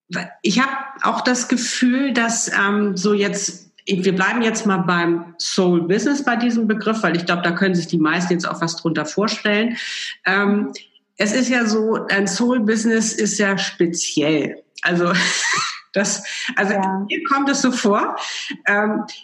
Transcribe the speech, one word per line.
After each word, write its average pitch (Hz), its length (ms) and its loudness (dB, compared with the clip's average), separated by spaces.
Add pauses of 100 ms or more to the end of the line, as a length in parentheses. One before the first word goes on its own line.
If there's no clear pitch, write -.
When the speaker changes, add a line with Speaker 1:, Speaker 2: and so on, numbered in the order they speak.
(420)
Speaker 1:
ich 214 200 2
hab 269 80 2 (340)
auch 226 180 0
das 247 260 0
Gefühl, 254 680 0
dass, 226 400 0
ähm, 202 420 2
so 208 180 2
jetzt, - 580 -2 (140)
wir 185 300 2
bleiben 208 260 0
jetzt 220 240 0
mal 190 120 2
beim 170 600 0
Soul 175 500 2
Business 277 360 2
bei 240 120 0
diesem 233 320 0
Begriff, 214 360 0
weil 180 120 2
ich 175 100 -2
glaub, 175 180 0
da 175 80 2
können 190 240 2
sich 165 120 -2
die 175 100 0
meisten 170 360 2
jetzt 165 140 -2
auch - 140 -6
was 165 160 -2
drunter 151 280 -2
vorstellen. 214 720 0 (480)
Ähm, 202 460 2 (460)
es 208 160 0
ist 254 160 2
ja 240 160 2
so, 220 440 0
ein 196 180 2
Soul 240 340 2
Business 220 520 2
ist 214 240 -2
ja 196 200 2
speziell. - 1080 0 (180)
Also, 175 300 2 (420)
<laughs> - 400 -6
das, - 300 -2 (320)
also 208 180 0
Speaker 2:
Ja. 190 340 -2
Speaker 1:
mir - 160 -4
kommt 277 260 0
es 277 120 0
so 254 100 4
vor, 233 440 0 (520)
ähm, 208 360 2 (200)